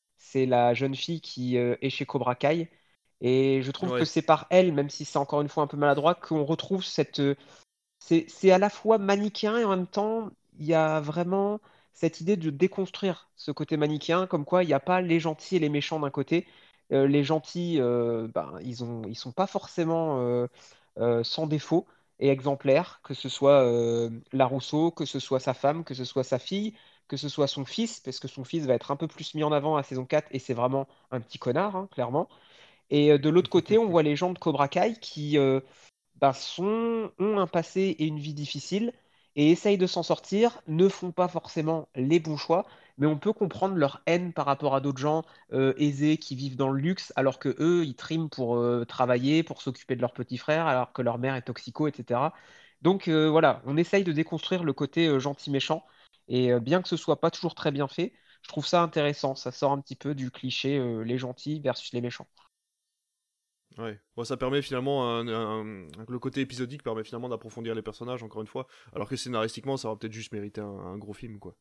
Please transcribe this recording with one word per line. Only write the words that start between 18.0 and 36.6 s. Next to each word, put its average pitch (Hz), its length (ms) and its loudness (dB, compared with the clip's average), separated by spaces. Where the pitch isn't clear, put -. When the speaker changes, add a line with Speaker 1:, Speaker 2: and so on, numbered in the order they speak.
Speaker 1:
ben, 80 340 -4
ils 120 220 -10
ont, 117 240 -8
ils 113 80 -10
sont - 160 -12
pas 190 160 -2
forcément, 165 720 -2
euh, 123 260 0
euh, 117 240 2
sans 156 240 -4
défaut 156 400 0
et 139 100 4
exemplaires, 139 720 2
que 139 120 -10
ce - 140 -10
soit, 139 340 6
euh, 117 460 2
Larousseau, 139 580 2
que 160 140 -6
ce 135 140 -6
soit 131 200 -2
sa 131 160 -2
femme, 160 280 0
que 143 120 -10
ce 127 100 -8
soit 131 180 -2
sa 127 140 -2
fille, 208 380 -4
que 143 100 -8
ce 147 120 -6
soit 139 180 0
son 139 180 -6
fils, - 340 -4
parce - 200 -10
que - 80 -12
son 131 180 -12
fils 160 200 -4
va 127 80 4
être - 180 -2
un 143 40 -2
peu 160 120 -6
plus - 280 -12
mis 151 80 -2
en 151 80 2
avant 151 240 2
à 143 80 0
saison 127 220 -6
quatre, 151 260 0
et 135 80 -4
c'est - 140 -6
vraiment 131 340 0
un 127 80 -4
petit - 200 -16
connard, 180 360 -2
hein, 196 160 -8
clairement. 127 380 -2
Et, 147 220 6
euh, 147 60 8
de 139 120 4
l'autre 175 200 4
côté, 196 280 4
on 226 80 4
Speaker 2:
<laughs> 208 40 0
Speaker 1:
voit 170 140 4
les 147 120 2
gens 180 160 0
de 180 80 -8
Cobra 143 300 2
Kai 208 320 0
qui, 147 360 -2
euh, 135 220 4
ben, 139 160 6
sont, 226 880 -4